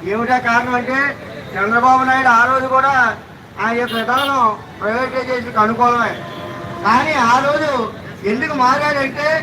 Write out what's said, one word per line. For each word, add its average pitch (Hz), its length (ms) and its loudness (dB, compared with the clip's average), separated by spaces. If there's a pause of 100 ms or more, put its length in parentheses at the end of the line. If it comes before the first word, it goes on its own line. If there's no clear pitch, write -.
(120)
ఏమిటా 240 260 0 (100)
కారణం 240 320 2
అంటే 254 180 -2 (580)
చంద్రబాబు 240 540 4
నాయుడు 262 300 4
ఆ 240 120 6
రోజు 262 220 0
కూడా 269 200 4 (680)
ఆ 220 40 0 (120)
యొక్క 233 200 -4
విధానం 262 420 0 (380)
ప్రైవేటైజేషన్కి 240 840 -2
అనుకూలమే. 233 500 2 (720)
కానీ 277 280 2 (180)
ఆ 247 40 6 (120)
రోజు 302 240 0 (600)
ఎందుకు 294 300 -2
మారాడంటే 285 640 0 (160)